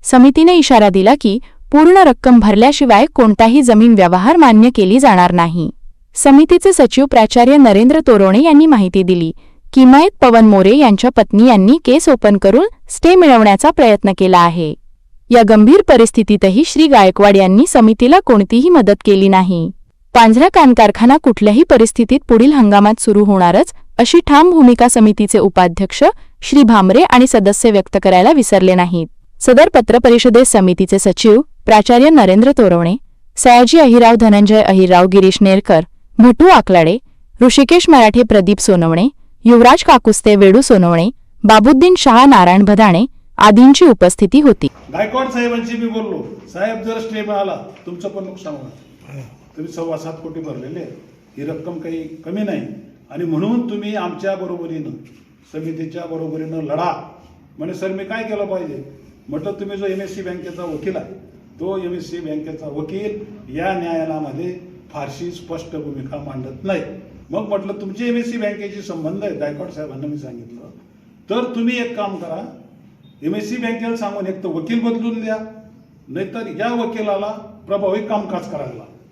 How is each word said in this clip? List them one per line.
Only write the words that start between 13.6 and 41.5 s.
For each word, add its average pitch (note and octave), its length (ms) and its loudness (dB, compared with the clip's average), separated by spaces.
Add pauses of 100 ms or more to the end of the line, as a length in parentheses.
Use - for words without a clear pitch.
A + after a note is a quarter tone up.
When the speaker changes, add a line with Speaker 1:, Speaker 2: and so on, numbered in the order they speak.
Speaker 1:
प्रयत्न G#3 480 0
केला F#3 200 2
आहे. E3+ 360 -2 (560)
या A#3 180 4
गंभीर A3 400 4
परिस्थितीतही A3 760 0
श्री D#4 200 0
गायकवाड G3+ 500 2
यांनी G3 320 2
समितीला B3 520 2
कोणतीही A#3 480 0
मदत A#3+ 240 2 (120)
केली G3 240 2
नाही. F#3 420 -2 (440)
पांझरा A#3 340 4
कान C#4 260 4
कारखाना A#3 420 2
कुठल्याही G#3+ 460 0
परिस्थितीत A#3+ 680 0
पुढील B3 240 4
हंगामात G#3 480 2
सुरू G#3 240 0
होणारच, F#3+ 480 0 (260)
अशी B3 280 2
ठाम D4+ 240 4
भूमिका B3 380 4
समितीचे G#3+ 500 0
उपाध्यक्ष F#3 680 -2 (380)
श्री C#4 200 2
भामरे G#3+ 400 2
आणि B3+ 260 2
सदस्य G#3 420 0
व्यक्त G3 320 -4
करायला F#3+ 300 2
विसरले F#3+ 420 0
नाहीत. F3 320 -4 (340)
सदर C4+ 280 4
पत्रपरिषदेस A#3+ 800 2
समितीचे F#3+ 500 -2
सचिव G#3+ 420 2 (260)
प्राचार्य A#3+ 440 2
नरेंद्र A3+ 420 4
तोरवणे, F3 440 0 (400)
सयाजी B3 420 4
अहिराव, A#3 360 4
धनंजय G#3+ 480 2
अहिराव, F#3 440 2
गिरीश F#3+ 340 2
नेरकर, F#3+ 400 0 (380)
भटू B3 300 4
आकलाडे, F#3+ 500 2 (420)
ऋषिकेश C#4 480 2
मराठे, A#3+ 340 4
प्रदीप G3+ 380 0
सोनवणे, F3 480 -2 (360)
युवराज A#3+ 380 4
काकुस्ते, A3 540 0
वेडू G3 240 4
सोनवणे, F3+ 500 0 (340)
बाबुद्दीन C4 540 2